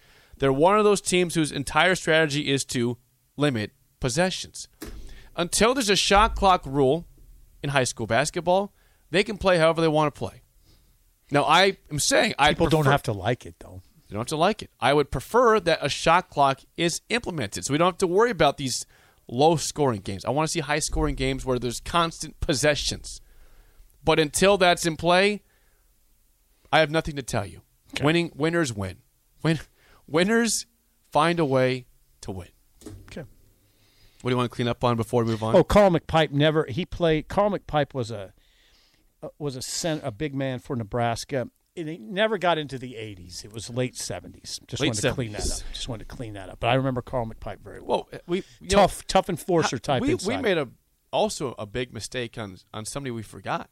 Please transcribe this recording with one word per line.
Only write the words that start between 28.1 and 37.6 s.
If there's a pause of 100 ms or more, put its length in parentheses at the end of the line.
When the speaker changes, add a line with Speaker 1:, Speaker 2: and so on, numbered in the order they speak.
Speaker 1:
winners
win. (440)
Win, (460)
winners (440)
find
a
way (340)
to
win. (580)
Speaker 2:
Okay. (960)
Speaker 1:
What
do
you
wanna
clean
up
on
before
we
move
on?
Speaker 2:
Oh,
Carl
McPipe
never,
he
played,
Carl
McPipe